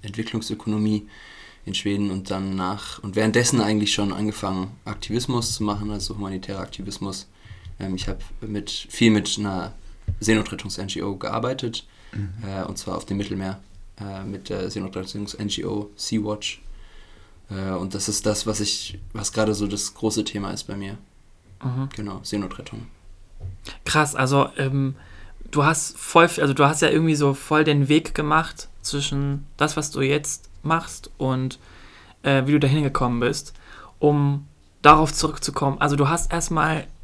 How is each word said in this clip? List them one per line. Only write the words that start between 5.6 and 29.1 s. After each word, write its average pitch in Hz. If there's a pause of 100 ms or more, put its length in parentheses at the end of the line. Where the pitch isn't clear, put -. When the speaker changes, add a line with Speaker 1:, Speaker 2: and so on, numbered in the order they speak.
Speaker 1:
machen, 104
also 104
humanitärer 98
Aktivismus. 95 (500)
Ähm, 95
ich 92
hab - (160)
mit, 104 (180)
viel 113
mit 104
einer 98 (440)
Seenotrettungs-N 104
G -
O 98
gearbeitet, 117 (260)
Speaker 2:
Mhm. 101 (120)
Speaker 1:
äh, 95
und 95
zwar 92
auf -
dem 101
Mittelmeer, 95 (400)
äh, 98
mit 98
der 95
Seenotrettungs-N 101
G -
O 104
Sea-Watch. 104 (920)
Äh, 95
und 92
das 101
ist -
das, 107
was 107
ich, - (140)
was 104
gerade 107
so 101
das 101
große 107
Thema 98
ist 98
bei 101
mir. 101 (640)
Speaker 3:
Mhm. 131
Speaker 1:
Genau, 101
Seenotrettung. 107 (960)
Speaker 3:
Krass, 147
also, 131
ähm, 135 (560)
du 147
hast 156
voll -
f-, 170
also 143
du 143
hast 151
ja 156
irgendwie 160
so 143
voll 156
den 143
Weg 156
gemacht 156 (140)
zwischen 143 (100)